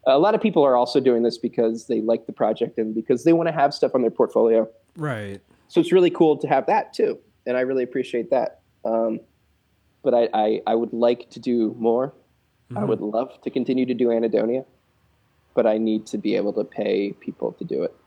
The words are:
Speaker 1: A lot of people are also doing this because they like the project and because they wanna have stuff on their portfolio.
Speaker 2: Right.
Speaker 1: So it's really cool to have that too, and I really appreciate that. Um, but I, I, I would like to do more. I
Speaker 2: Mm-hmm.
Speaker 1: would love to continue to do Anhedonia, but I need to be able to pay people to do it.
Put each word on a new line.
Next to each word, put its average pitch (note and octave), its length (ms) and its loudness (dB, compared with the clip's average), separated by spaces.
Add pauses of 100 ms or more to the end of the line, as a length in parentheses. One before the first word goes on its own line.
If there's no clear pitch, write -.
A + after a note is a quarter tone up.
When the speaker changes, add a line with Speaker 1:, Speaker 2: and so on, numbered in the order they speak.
Speaker 1:
A C3+ 140 4
lot G#3 160 4
of G#3+ 60 0
people F3 240 4
are C3 100 4
also A#2+ 240 2
doing A#2+ 240 4
this A2+ 140 0
because A2+ 500 -2
they A2+ 140 -2
like A2+ 240 -2
the - 80 -14
project - 440 -2
and A2 160 -4
because A#2+ 300 -2
they E3 80 4
wanna E3 220 2
have C#3+ 200 0
stuff - 220 -2
on B2+ 60 2
their A2+ 100 0
portfolio. A2+ 560 2 (300)
Speaker 2:
Right. G#2+ 420 -6 (300)
Speaker 1:
So - 100 0
it's E3 140 0
really F3+ 160 6
cool D#3 300 2
to D3 80 -6
have C3+ 180 2
that - 280 0
too, F3 240 -2 (280)
and B2 100 -2
I B2+ 60 0
really C3 220 -2
appreciate B2 460 -6
that. A#2+ 300 -2 (240)
Um, A2+ 380 -2 (840)
but B2+ 100 0
I, A#2 200 4
I, A2 340 0
I A2+ 80 0
would A#2 160 -2
like A#2+ 380 0
to - 100 -18
do A#2 400 -2
more. A#2+ 340 0 (580)
I - 80 -12
Speaker 2:
Mm-hmm. - 100 -2
Speaker 1:
would G#2+ 120 0
love A2 420 -6
to A#2 60 -6
continue B2+ 360 -2
to B2+ 80 -4
do A#2+ 160 0
Anhedonia, A2+ 560 0 (880)
but A#2 120 0
I A2 120 2
need A2 300 -2
to A2+ 100 -8
be G2+ 180 -2
able G2 160 -2
to G#2+ 140 -4
pay G2+ 480 -4
people - 400 -8
to - 100 -14
do - 200 -6
it. - 120 -8 (120)